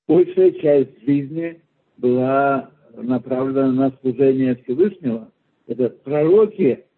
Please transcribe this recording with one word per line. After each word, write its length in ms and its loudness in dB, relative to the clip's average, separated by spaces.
Большая 460 2
часть 520 0
жизни 560 -4
была 720 0
направлена 760 -2
на 280 0
служение 560 0
Всевышнего. 760 -4
Это 240 -4
пророки, 960 0